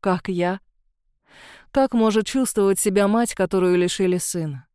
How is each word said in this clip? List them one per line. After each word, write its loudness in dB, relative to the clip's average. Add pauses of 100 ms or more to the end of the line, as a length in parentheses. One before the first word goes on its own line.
«Как -2
я?» -2 (1080)
«Как 0
может 2
чувствовать 0
себя 2
мать, 0
которую 0
лишили 0
сына? -6